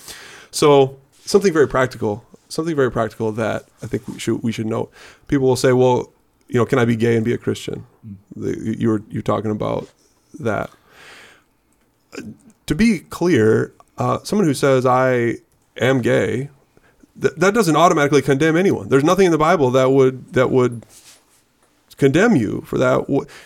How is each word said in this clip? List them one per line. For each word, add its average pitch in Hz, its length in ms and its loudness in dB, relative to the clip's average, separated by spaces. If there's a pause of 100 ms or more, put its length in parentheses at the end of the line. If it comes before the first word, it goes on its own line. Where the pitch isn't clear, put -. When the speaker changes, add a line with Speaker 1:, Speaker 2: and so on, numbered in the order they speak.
(520)
Speaker 1:
So 139 460 4 (280)
something 196 280 2
very 147 140 2
practical, 117 580 -4 (240)
something 160 260 -6
very 131 160 0
practical 110 420 -4
that 107 320 -4 (160)
I - 60 -12
think - 200 -8
we - 120 -14
should, - 240 -4
we 117 80 -2
should 107 160 -6
note. 113 240 -6 (360)
People 135 200 0
will 127 80 2
say, 127 180 2
"Well, 127 380 0 (360)
you 123 120 -2
know, 113 60 2
can 135 120 0
I 120 80 2
be 117 100 2
gay 117 200 0
and 113 100 0
be 120 80 -2
a 117 60 -6
Christian?" 110 460 -8 (220)
Speaker 2:
Mm. 104 80 -18 (200)
Speaker 1:
The, 107 440 -8
you 113 100 0
were, 107 200 -2
you're 107 140 -10
talking 107 280 -4
about 107 380 -6 (500)
that. 110 300 -6 (2000)
To 151 80 -2
be 202 240 2
clear, 120 720 0 (240)
uh, 123 260 -2
someone 202 240 0
who 143 60 2
says, 131 320 2
"I 127 520 0 (400)
am 131 240 0
gay," 120 480 -2 (680)
th-, 135 180 -2
that 190 160 2
doesn't 180 220 2
automatically 147 460 4
condemn 147 340 0
anyone. 160 340 -2
There's 135 140 2
nothing 185 220 4
in 175 60 2
the 156 60 2
Bible 156 340 2
that 131 200 2
would, 131 420 0
that 127 180 2
would 123 340 0 (1120)
condemn 165 380 4
you 107 260 -2
for - 160 -6
that. 131 320 0
Wh-, 139 180 -2 (180)